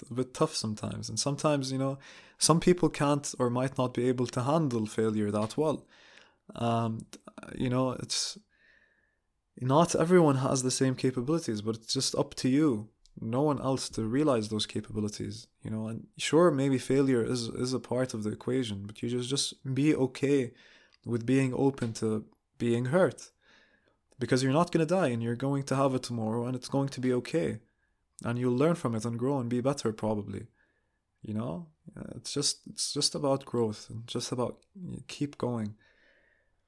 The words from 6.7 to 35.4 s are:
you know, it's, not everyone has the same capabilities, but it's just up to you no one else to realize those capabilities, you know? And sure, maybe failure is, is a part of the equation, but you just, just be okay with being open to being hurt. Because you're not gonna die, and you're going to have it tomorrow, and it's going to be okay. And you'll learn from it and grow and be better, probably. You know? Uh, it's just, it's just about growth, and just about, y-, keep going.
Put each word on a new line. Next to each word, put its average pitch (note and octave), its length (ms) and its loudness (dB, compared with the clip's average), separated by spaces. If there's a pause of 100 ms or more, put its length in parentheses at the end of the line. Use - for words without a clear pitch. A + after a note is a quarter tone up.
you B2+ 160 -2
know, B2+ 220 0
it's, - 460 -6 (1200)
not C#3+ 340 4
everyone E3 420 6
has C3 260 0
the B2+ 80 0
same C3 240 2
capabilities, B2+ 680 -2
but A2 140 -2
it's - 160 -8
just - 220 0
up - 220 0
to - 120 0
you B2+ 400 4 (320)
no A#2 220 0
one D3 180 2
else B2+ 300 -2
to A2+ 140 -4
realize A#2+ 440 2
those G#2+ 180 -2
capabilities, G#2+ 800 -6 (160)
you G#2+ 80 -8
know? A2 180 -6
And A2+ 180 -10 (100)
sure, E3+ 340 6
maybe C3+ 280 2
failure C3 440 2
is, A#2 260 -2
is B2+ 240 -4
a B2 80 -2
part B2+ 340 -4
of G#2+ 80 -6
the G#2 80 -2
equation, A2 560 -4
but G#2+ 160 -14
you A#2+ 60 -2
just, B2 200 -2
just C3+ 460 -4
be C#3+ 200 4
okay C3 580 0 (520)
with A#2 220 -4
being C3 280 4
open B2+ 400 0
to G#2+ 300 -2 (340)
being A#2+ 280 2
hurt. D3+ 440 2 (880)
Because B2 240 2
you're C3 100 2
not E3+ 180 4
gonna E3 160 2
die, F3 220 2
and A#2 140 -2
you're A#2 120 -2
going C#3 300 -2
to C3+ 120 -2
have C3+ 180 4
it B2+ 80 -2
tomorrow, A#2 440 -2
and B2+ 80 -4
it's B2+ 140 -8
going C#3 220 0
to C3 100 -10
be B2+ 120 2
okay. B2 460 -2 (640)
And A#2+ 140 -2
you'll B2 180 2
learn D#3+ 200 4
from A#2+ 180 -2
it A2 100 -4
and A#2 140 -4
grow C3+ 200 0
and A#2 120 -4
be B2 100 0
better, B2 320 0
probably. G#2 540 -4 (760)
You G#2+ 120 -6
know? D3+ 320 -4 (300)
Uh, - 200 -12
it's - 160 -12
just, - 360 -2
it's - 240 -6
just - 220 -2
about C#3 300 0
growth, A2+ 460 -2
and A2+ 160 -12
just - 260 -6
about, B2 260 -4 (160)
y-, F3 340 -12
keep C#3+ 300 -6
going. A2+ 360 -2 (920)